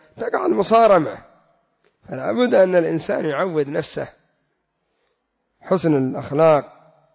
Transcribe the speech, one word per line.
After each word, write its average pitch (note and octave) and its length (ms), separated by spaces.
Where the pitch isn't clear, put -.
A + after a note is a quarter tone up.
تقع B3 280
المصارمة. G#3 720
فلا C3+ 220
بد B3 220
أن F#3+ 220
الإنسان E3 500
يعود D3+ 420
نفسه D3 400
حسن E3 360
الأخلاق C#3 760